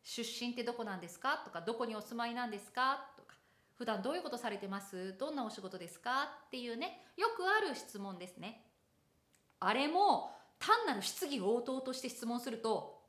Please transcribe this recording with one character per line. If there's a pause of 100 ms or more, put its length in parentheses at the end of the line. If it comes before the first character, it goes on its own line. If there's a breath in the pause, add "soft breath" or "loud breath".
「出
身
っ
て
ど
こ
な
ん
で
す
か？」
と
か、
「ど
こ
に
お
住
ま
い
な
ん
で
す
か？」
と
か、 (420 soft breath)
「普
段
ど
う
い
う
こ
と
さ
れ
て
ま
す？
ど
ん
な
お
仕
事
で
す
か？」 (220)
っ
て
い
う
ね、
よ
く
あ
る
質
問
で
す
ね。 (920)
あ
れ
も (240 loud breath)
単
な
る
質
疑
応
答
と
し
て
質
問
す
る
と (120)